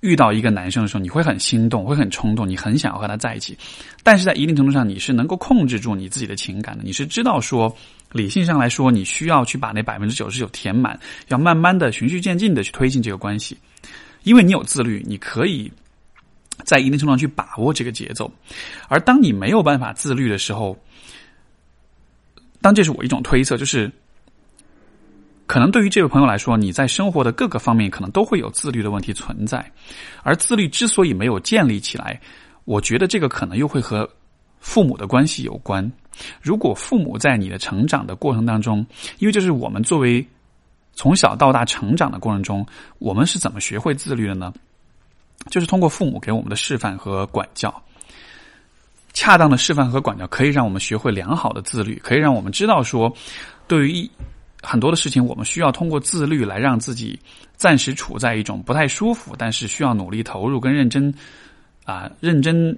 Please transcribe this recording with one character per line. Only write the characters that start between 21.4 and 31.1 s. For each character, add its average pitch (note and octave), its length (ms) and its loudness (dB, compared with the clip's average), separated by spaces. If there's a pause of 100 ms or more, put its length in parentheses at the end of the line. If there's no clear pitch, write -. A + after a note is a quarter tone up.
当， G3+ 140 6
这 G#3 100 6
是 D#3 80 2
我 - 120 -6
一 B2+ 40 -2
种 B2+ 160 -2
推 C3 200 2
测， C3 140 0
就 C#3 80 -6
是 B2 260 -2 (1600)
可 - 120 2
能 F#3+ 120 4
对 A3+ 140 4
于 G3 40 2
这 F#3+ 140 2
位 D3 40 2
朋 C#3 140 4
友 C#3 60 6
来 G2+ 100 0
说， A#2 180 0
你 G2+ 160 2
在 C3 160 0
生 F#3+ 240 -2
活 D3 120 0
的 A#2 80 2
各 B3 160 -2
个 E3 100 -4
方 A#2 180 2
面 G#2+ 140 2
可 - 100 -10
能 G2 120 -8
都 G3+ 120 2
会 G#3+ 140 0
有 A2+ 140 -4
自 - 180 -6
律 A#2+ 140 -4
的 G#2 80 -4
问 G2+ 100 -4
题 G#2+ 100 -8
存 G#2+ 360 -8
在。 B2 240 -8 (500)
而 - 140 2
自 - 200 0
律 G3+ 120 2
之 A#3 200 -2
所 G3 160 2
以 C#3 120 0